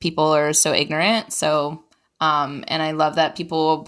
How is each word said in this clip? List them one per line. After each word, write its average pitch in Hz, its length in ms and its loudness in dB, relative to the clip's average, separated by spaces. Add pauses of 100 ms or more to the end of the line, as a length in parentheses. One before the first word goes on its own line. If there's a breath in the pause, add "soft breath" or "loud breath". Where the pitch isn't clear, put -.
people 165 240 0 (100)
are 151 180 2
so 156 200 2
ignorant. 165 600 0
So, 151 520 -2 (360)
um, 147 480 -2
and 160 140 -2
I 156 80 -2
love 156 240 0
that 156 220 0
people 160 520 0